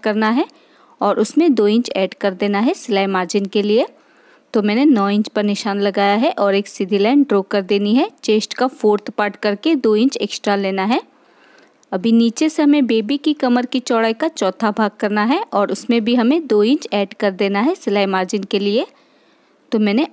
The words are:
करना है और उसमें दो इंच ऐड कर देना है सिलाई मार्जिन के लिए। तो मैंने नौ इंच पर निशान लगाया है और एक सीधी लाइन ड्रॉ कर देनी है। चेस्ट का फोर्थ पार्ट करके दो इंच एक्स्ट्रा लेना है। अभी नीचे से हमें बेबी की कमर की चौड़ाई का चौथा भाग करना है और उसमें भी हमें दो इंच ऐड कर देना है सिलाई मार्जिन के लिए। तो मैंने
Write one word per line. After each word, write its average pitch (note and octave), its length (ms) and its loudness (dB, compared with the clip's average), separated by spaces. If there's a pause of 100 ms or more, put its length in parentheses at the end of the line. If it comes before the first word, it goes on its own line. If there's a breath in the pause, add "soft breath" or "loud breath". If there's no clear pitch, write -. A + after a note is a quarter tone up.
करना G#3+ 280 0
है C#4+ 160 0 (540 soft breath)
और G3 200 0
उसमें D4 340 2
दो G#3 140 2
इंच A#3 280 0
ऐड F#3+ 180 -2
कर G3 220 -4
देना G3+ 240 -2
है C#4 160 0
सिलाई G3 320 -2
मार्जिन F#3+ 380 -2
के G3+ 160 -2
लिए। G#3+ 240 2 (680 soft breath)
तो A3 80 2
मैंने G#3+ 220 2
नौ G#3+ 260 4
इंच G#3 180 0
पर G#3+ 140 -2
निशान G3+ 380 -4
लगाया G3+ 360 2
है C4 160 2
और G3+ 220 0
एक G3+ 140 -2
सीधी G3 300 -4
लाइन B3+ 240 4
ड्रॉ G#3 220 2
कर G3+ 180 -2
देनी G3+ 320 0
है। D#4 140 2 (140)
चेस्ट G#3+ 320 0
का B3 140 0
फोर्थ G#3 420 0
पार्ट G#3 260 -4
करके G#3 400 -2
दो A3+ 200 2
इंच B3 200 0
एक्स्ट्रा - 400 -4
लेना F#3+ 280 -4
है। A#3 160 0 (920 soft breath)
अभी F#3+ 200 -2
नीचे A#3 360 2
से D#4 140 -2
हमें C#4+ 240 4
बेबी A3+ 320 0
की D4+ 160 -2
कमर B3 320 0
की B3+ 140 -4
चौड़ाई A3+ 320 0
का D#4 180 -2
चौथा G#3 400 -2
भाग G#3 200 0
करना G#3 340 -2
है C#4+ 160 2 (120)
और G3 200 0
उसमें A#3 320 0
भी A#3+ 100 2
हमें C4 320 2
दो G#3 180 2
इंच C#4 280 0
ऐड G3+ 220 -2
कर G#3 180 -2
देना G3+ 280 -2
है D#4 140 0
सिलाई G3+ 320 -2
मार्जिन F#3+ 380 -2
के G3+ 140 -4
लिए। G3+ 280 0 (840 soft breath)
तो A3+ 60 0
मैंने G#3+ 340 2